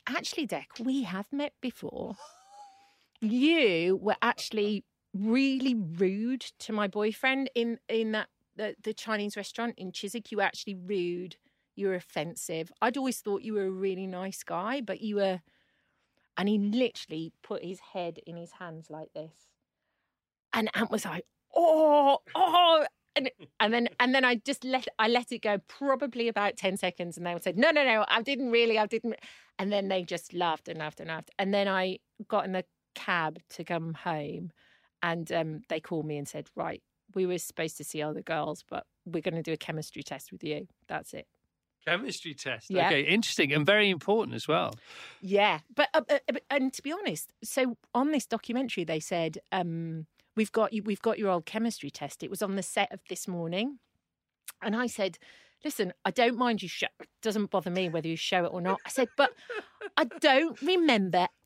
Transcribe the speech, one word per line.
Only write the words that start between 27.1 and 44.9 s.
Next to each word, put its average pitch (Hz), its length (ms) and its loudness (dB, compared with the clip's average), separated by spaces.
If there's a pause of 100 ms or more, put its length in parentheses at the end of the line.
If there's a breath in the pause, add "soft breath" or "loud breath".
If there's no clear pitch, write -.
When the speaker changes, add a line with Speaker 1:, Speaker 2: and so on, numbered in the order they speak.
Speaker 1:
And 175 80 -8
they 175 140 -2
said, - 180 -2
"No, 294 140 6
no, 294 120 4
no, 220 240 4
I 226 140 4
didn't 254 300 -2
really, 226 280 6
I 214 60 4
didn't." 226 300 -4 (440 loud breath)
And 196 100 -2
then 202 200 0
they 190 140 0
just 170 300 -6
laughed 175 360 0
and 160 100 -8
laughed 156 220 -8
and 160 80 -10
laughed. 160 280 -8
And 196 160 2
then 202 140 4
I 185 320 0 (300)
got 196 160 2
in 185 80 -4
the 185 100 -2 (300)
cab 165 460 0 (100)
to - 160 -12
come 165 300 -4
home, 156 580 -6 (500 soft breath)
and, 170 300 -2
um, 160 340 -2
they 160 140 -4
called 156 240 -4
me 151 120 -4
and 143 80 -6
said, 151 300 -12
"Right, - 260 -6 (320)
we 190 120 2
were 180 120 0
supposed - 420 -6
to 147 40 -12
see 151 180 -6
other 151 200 -4
girls, 151 440 -4
but - 200 -10 (180)
we're 165 180 -4
gonna 165 220 -2
do 160 80 -6
a 156 60 -2
chemistry 156 460 -8
test - 280 -12
with 185 100 -16
you. 160 280 -6 (180)
That's - 260 -8
it." - 140 -14 (580)
Speaker 2:
Chemistry 175 480 -4
test. 127 360 -8
Speaker 1:
Yeah. 180 180 2
Speaker 2:
Okay, 147 140 4
interesting 160 520 2
and 151 120 4
very 202 240 6
important 185 460 2
as 113 120 -6
well. 156 260 2 (480 loud breath)